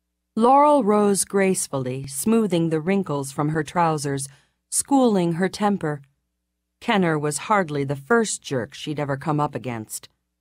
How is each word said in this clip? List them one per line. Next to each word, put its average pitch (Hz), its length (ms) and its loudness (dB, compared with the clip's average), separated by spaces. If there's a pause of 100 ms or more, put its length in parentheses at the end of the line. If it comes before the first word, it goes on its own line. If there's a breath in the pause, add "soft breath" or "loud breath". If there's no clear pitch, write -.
(360)
Laurel 277 480 6
rose 208 400 2
gracefully, 139 800 -2
smoothing 180 640 0
the 156 100 0
wrinkles 151 520 -2
from 147 160 -2
her 156 160 -2
trousers, 147 640 -2 (420 soft breath)
schooling 208 640 2
her 185 140 0
temper. 185 540 -2 (760)
Kenner 180 380 0
was 147 300 -6
hardly 156 340 0
the 139 140 -4
first 226 460 0
jerk 123 320 -6
she'd 151 260 -8
ever 139 160 -4
come 147 240 -2
up 147 160 -2
against. 117 520 -10 (320)